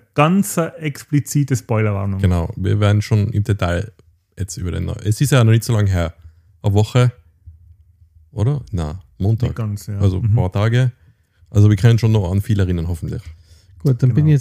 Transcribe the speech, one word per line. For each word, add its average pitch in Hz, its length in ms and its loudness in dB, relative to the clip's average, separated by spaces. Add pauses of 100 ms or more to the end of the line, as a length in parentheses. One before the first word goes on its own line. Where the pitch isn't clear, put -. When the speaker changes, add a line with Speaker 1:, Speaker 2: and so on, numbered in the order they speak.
(140)
Speaker 1:
ganz 180 440 2
explizite 147 1000 -2
Spoilerwarnung. 101 640 -2
Speaker 2:
Genau, 90 340 0
wir 101 240 -2
werden 104 220 2
schon 104 320 0
im 104 100 -2
Detail 95 480 -2 (460)
jetzt - 200 -8
über 90 140 -6
den 87 140 -6
neu-, 87 180 -6
es 107 160 -2
ist 139 120 0
ja 127 120 4
noch 113 80 4
nicht 113 140 2
so 120 80 -2
lange 104 160 2
her. 87 240 0 (480)
Eine 101 120 -2
Woche, 123 380 2 (1200)
oder? 123 400 -2
Na, 82 300 -6 (160)
Montag. 110 320 0
Speaker 1:
Nicht - 80 -6
ganz, 104 300 -8
ja. 101 120 -8
Speaker 2:
Also 95 220 0
ein 107 100 0
Speaker 1:
Mhm. 110 40 4
Speaker 2:
paar 92 180 0
Tage. 120 380 0 (580)
Also 104 200 4
wir 104 60 4
können 117 240 4
schon 110 140 2
noch 92 180 0
an 98 100 0
viel 101 180 -2
erinnern, 87 280 -2
hoffentlich. 85 340 -8 (580)
Speaker 3:
Gut, 135 240 0
dann 127 60 4
bin 151 160 2
Speaker 1:
Genau. - 20 4
Speaker 3:
ich 151 140 4